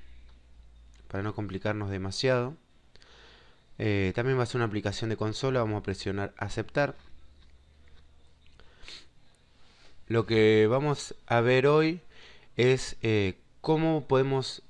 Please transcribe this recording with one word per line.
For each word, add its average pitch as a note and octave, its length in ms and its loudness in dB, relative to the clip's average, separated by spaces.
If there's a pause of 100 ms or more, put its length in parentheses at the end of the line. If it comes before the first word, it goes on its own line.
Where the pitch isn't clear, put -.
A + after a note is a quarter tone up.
(1080)
para G2 160 -8
no G#2 140 -6
complicarnos G#2 520 -4
demasiado. B2 680 -2 (1200)
Eh, G2+ 380 0
también C3 200 0
va B2+ 60 0
a A#2+ 40 0
ser A#2 100 -6
una A#2+ 80 0
aplicación G#2+ 440 -4
de G#2+ 80 -2
consola, B2 440 -2
vamos A2 180 -2
a G2 60 -8
presionar G2 520 -6
aceptar. B2 600 -4 (3000)
Lo A2 180 2
que G#2+ 420 6
vamos C#3 460 -2 (140)
a A#2 140 4
ver B2+ 260 4
hoy D#3+ 320 4 (560)
es, B2+ 460 2
eh, G#2 360 0 (220)
cómo D#3 480 2
podemos C3+ 600 0